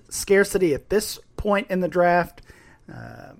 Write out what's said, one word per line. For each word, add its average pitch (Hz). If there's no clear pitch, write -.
scarcity 190
at -
this 208
point 202
in 185
the 180
draft. 175
Uh, -